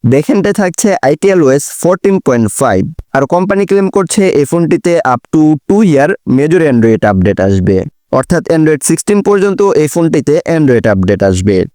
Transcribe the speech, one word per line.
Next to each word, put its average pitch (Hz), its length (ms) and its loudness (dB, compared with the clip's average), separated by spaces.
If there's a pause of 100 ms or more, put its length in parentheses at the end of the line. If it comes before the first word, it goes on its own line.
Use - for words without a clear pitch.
ব্যাকএন্ডে 165 560 0
থাকছে 190 280 -2 (200)
আইটিএল 185 380 0
ওএস 135 180 2 (160)
ফোরটিন 190 360 0 (100)
পয়েন্ট 117 200 0 (140)
ফাইভ। 104 220 0 (340)
আর 139 60 0 (120)
কোম্পানি 196 360 0
ক্লেম 196 160 2 (100)
করছে 196 260 0 (180)
এই 139 100 0
ফোনটিতে 170 420 0 (200)
up 123 100 -2 (100)
to 156 100 2 (260)
two 202 140 2 (100)
year 139 160 2 (280)
major 156 260 2 (100)
Android 113 280 2 (100)
আপডেট 95 360 0
আসবে, 95 300 0 (420)
অর্থাৎ 160 240 -2 (140)
Android 156 320 2
সিক্সটিন 202 300 0 (100)
পর্যন্ত 202 320 0 (220)
এই 151 120 -2
ফোনটিতে 156 400 0 (220)
Android 131 360 2
আপডেট 95 280 0 (100)
আসবে। 95 260 0 (180)